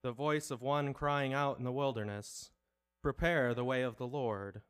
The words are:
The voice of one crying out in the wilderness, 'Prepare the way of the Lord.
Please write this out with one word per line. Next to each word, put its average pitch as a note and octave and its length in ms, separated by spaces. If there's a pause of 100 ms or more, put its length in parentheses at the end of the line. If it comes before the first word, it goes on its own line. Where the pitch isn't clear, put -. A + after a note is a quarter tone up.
The B2 80
voice D3 400
of A#2+ 100
one C#3 320
crying C#3+ 400
out C#3 240
in B2 60
the B2 80
wilderness, A2 800 (500)
'Prepare C#3+ 500
the B2 120
way B2+ 180
of A#2+ 140
the B2 100
Lord. G#2+ 640